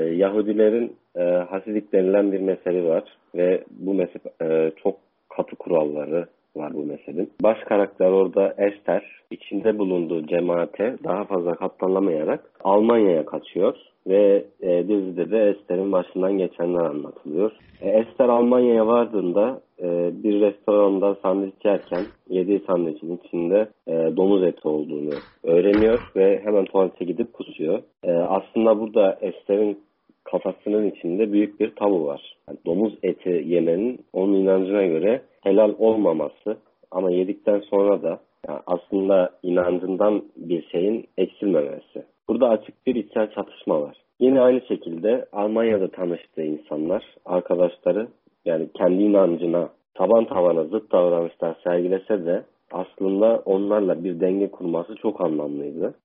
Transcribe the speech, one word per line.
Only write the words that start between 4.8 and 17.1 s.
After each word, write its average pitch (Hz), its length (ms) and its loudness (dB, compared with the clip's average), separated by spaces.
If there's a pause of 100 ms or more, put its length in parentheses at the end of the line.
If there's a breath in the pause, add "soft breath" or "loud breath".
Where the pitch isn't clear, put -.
çok 98 120 -2 (340)
katı - 260 -8
kuralları 78 720 -2 (280)
var 80 180 -10
bu 73 120 -8
mezhebin. - 460 -8 (120)
Baş 110 160 4
karakter 98 520 0
orada 95 460 2
Esther, 101 460 -2 (280)
içinde 104 480 -4
bulunduğu 85 480 -2
cemaate 87 760 -2
daha 101 200 -4
fazla 87 320 -4
katlanamayarak 95 960 -2 (120)
Almanya'ya 101 640 4
kaçıyor 87 500 -4 (320)
ve, 98 380 4 (160)
e, 87 260 0
dizide 92 440 -2
de 107 180 2
Esther'in 95 420 -4
başından 92 460 -2
geçenler 87 480 -2
anlatılıyor. 73 680 -4 (300)